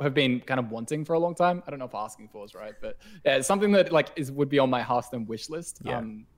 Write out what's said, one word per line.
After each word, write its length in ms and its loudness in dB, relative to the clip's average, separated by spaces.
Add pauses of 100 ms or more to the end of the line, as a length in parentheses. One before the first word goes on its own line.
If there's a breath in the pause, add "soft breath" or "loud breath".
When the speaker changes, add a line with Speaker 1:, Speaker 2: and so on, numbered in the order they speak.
Speaker 1:
have 120 0
been 280 2
kind 180 -2
of 120 -4
wanting 340 -6
for 80 -4
a 60 4
long 140 0
time. 320 2
I 60 -12
don't 80 -10
know 60 -10
if 100 -12
asking 320 -10
for 180 -16
is 80 -20
right, 280 -14
but, 160 -8 (280 loud breath)
yeah, 120 6
it's 100 -2
something 240 4
that, 200 6
like, 260 4
is, 140 -4
would 180 0
be 100 4
on 100 6
my 120 0
Hearthstone 440 -2
wish 240 -10
list. 340 -12
Speaker 2:
Yeah. 140 -4
Speaker 1:
Um, 300 -12 (100)